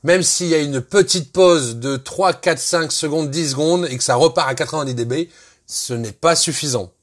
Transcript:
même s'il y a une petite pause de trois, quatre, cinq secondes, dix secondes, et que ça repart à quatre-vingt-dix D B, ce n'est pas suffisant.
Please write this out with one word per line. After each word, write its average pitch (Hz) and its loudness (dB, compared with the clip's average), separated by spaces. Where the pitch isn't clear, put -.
même 175 4
s'il 175 0
y 165 2
a 156 4
une 143 -2
petite 185 0
pause 160 4
de 135 -4
trois, 175 0
quatre, 160 -2
cinq 165 -2
secondes, 151 -2
dix 151 -2
secondes, 160 0
et 127 -6
que 123 -4
ça 127 2
repart 156 2
à 135 -2
quatre-vingt-dix 139 -4
D 117 -4
B, 120 -4
ce - -8
n'est 117 -6
pas 165 2
suffisant. 127 -2